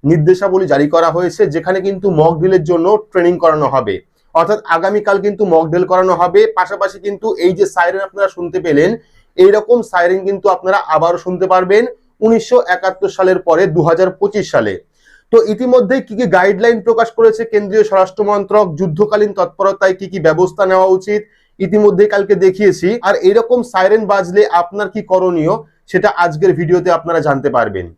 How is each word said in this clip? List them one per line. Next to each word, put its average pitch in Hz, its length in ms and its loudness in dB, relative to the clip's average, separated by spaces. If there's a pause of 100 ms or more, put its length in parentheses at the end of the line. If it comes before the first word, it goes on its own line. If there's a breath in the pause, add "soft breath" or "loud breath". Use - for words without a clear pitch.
নির্দেশাবলী 180 640 2
জারি 147 220 2
করা 165 220 2
হয়েছে, 175 320 -4 (120)
যেখানে 175 280 -2
কিন্তু 196 260 -4 (120)
মক 160 180 4
ড্রিলের 175 320 0
জন্য 170 180 0 (240)
ট্রেনিং 175 220 2 (100)
করানো 156 260 0
হবে। 120 260 -2 (400)
অর্থাৎ 175 240 0 (160)
আগামীকাল 196 500 -2
কিন্তু 208 200 -2
মক 165 220 2
ড্রিল 175 240 0
করানো 185 240 2
হবে। 175 260 2 (140)
পাশাপাশি 196 440 -2
কিন্তু 202 280 -6 (180)
এই 185 80 2
যে 185 120 0
সাইরেন 180 420 -2
আপনারা 196 220 -4
শুনতে 175 360 -8
পেলেন, 160 260 2 (460 soft breath)
এইরকম 208 460 4
সাইরেন 185 420 -2
কিন্তু 196 240 -2
আপনারা 185 300 0 (160)
আবারও 170 300 0
শুনতে 180 220 -4
পারবেন 185 360 2 (380)
উনিশশো 226 360 2 (180)
একাত্তর 190 400 -4
সালের 185 320 2
পরে 165 160 2 (120)
দু 170 80 2
হাজার 170 260 2 (100)
পঁচিশ 202 320 -2
সালে। 110 220 0 (600 soft breath)
তো 226 40 6 (160)
ইতিমধ্যেই 247 540 0
কি 226 80 -16
কি 233 100 -2 (100)
গাইডলাইন 202 500 2
প্রকাশ 226 320 0
করেছে 226 240 2 (100)
কেন্দ্রীয় 208 380 0
স্বরাষ্ট্র 190 400 0
মন্ত্রক 208 360 0 (140)
যুদ্ধকালীন 208 540 -2
তৎপরতায় 190 680 -2
কি 190 100 -10
কি 190 100 -8
ব্যবস্থা 175 460 0
নেওয়া 190 300 2
উচিত, 208 260 -4 (380)
ইতিমধ্যেই 202 540 2
কালকে 202 220 0
দেখিয়েছি। 185 540 0 (180)
আর 202 80 2 (140)
এরকম 233 300 2 (120)
সাইরেন 202 400 2
বাজলে 196 300 0 (200)
আপনার 196 300 -6
কি 214 100 -8 (100)
করণীয়, 180 420 0 (360 loud breath)
সেটা 190 200 0 (140)
আজকের 170 360 0
ভিডিওতে 175 320 0
আপনারা 165 360 -2
জানতে 139 220 -2
পারবেন। 104 360 -2 (120)